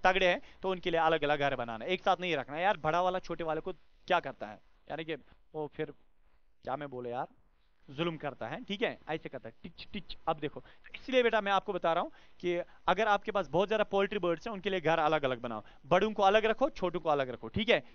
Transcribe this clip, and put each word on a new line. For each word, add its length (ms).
तगड़े 240
हैं, 140
तो 100
उनके 200
लिए 80
अलग 240
अलग 160
घर 160
बनाना 300
है, 60
एक 100
साथ 180
नहीं 160
रखना 200
है। 80
यार 140
बड़ा 240
वाला 180
छोटे 240
वाले 180
को 120
क्या 460
करता 280
है, 120
यानी 120
कि 120
वो 200
फिर 160
क्या 120
मैं 140
बोले 200
यार, 180
जुल्म 280
करता 300
है, 160
ठीक 180
है, 160
ऐसे 200
करता 200
है, 40
टिच 300
टिच। 240
अब 120
देखो, 200
तो 360
इसलिए 280
बेटा 180
मैं 100
आपको 220
बता 200
रहा 100
हूं 60
कि 160
अगर 200
आपके 240
पास 160
बहुत 200
ज्यादा 160
poultry 360
birds 280
हैं, 60
उनके 160
लिए 120
घर 180
अलग 240
अलग 180
बनाओ, 220
बड़ों 260
को 120
अलग 220
रखो, 240
छोटों 300
को 100
अलग 200
रखो, 180
ठीक 220
है। 140